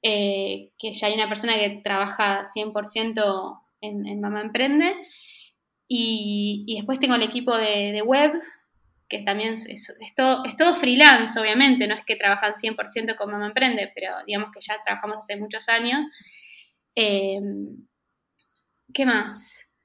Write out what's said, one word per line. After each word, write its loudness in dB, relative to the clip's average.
eh, -2
que -8
ya -2
hay 2
una 0
persona -2
que -2
trabaja -2
cien -6
por -4
ciento -2
en, -8
en -8
Mamá -4
Emprende, 2
y, -2
y -6
después -4
tengo 4
el 2
equipo 0
de, 0
de -4
web, 4
que -6
también -2
es, -8
es, -10
es -20
todo, 2
es -8
todo 4
freelance, 8
obviamente, 4
no 0
es -16
que -2
trabajan 2
cien -4
por -8
ciento -4
con -6
Mamá -4
Emprende, 0
pero -8
digamos -4
que -18
ya -6
trabajamos -6
hace -8
muchos -8
años. 2
Eh, 0
¿qué 0
más? -2